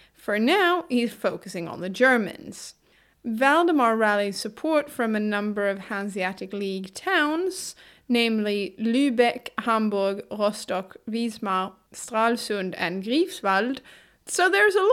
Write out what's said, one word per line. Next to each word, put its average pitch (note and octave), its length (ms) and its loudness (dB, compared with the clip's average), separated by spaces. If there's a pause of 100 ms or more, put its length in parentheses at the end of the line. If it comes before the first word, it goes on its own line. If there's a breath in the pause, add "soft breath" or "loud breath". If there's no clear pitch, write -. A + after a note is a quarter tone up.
(120 soft breath)
For - 260 -4
now, F4 520 2
he's A#3+ 240 0
focusing F3+ 540 -6
on - 120 -10
the F3+ 80 -6
Germans. A#3+ 840 0 (500 soft breath)
Valdemar C4+ 720 4
rallies G#3 420 2
support D4 520 -2
from A3+ 240 -2
a G#3+ 60 0
number G#3 480 -2
of G3 100 -2
Hanseatic G3 720 -6
League G3 420 -6
towns, F4 800 -2 (340 loud breath)
namely G#3+ 720 0
Lübeck, A#3+ 680 2 (100)
Hamburg, G3+ 720 0
Rostock, G#3 640 -4 (120)
Wismar, G#3+ 640 -4 (200)
Stralsund, A3 840 -2
and F#3 240 -4
Greifswald, A#3+ 800 0 (440 loud breath)
so F4+ 260 2
there's G4 240 4
a G4 180 4